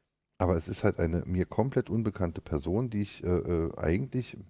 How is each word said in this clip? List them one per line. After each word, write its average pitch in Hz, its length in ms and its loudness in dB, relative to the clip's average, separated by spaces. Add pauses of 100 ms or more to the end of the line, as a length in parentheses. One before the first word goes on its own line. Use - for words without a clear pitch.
(380)
Aber 90 180 4
es 82 120 -2
ist 90 160 -4
halt 98 140 4
eine 82 280 2
mir 90 180 2
komplett 131 460 0
unbekannte 95 500 -2
Person, 87 480 -2
die 104 140 -2
ich, - 220 -8
äh, 87 40 0
äh, 87 480 0
eigentlich, 123 640 0 (120)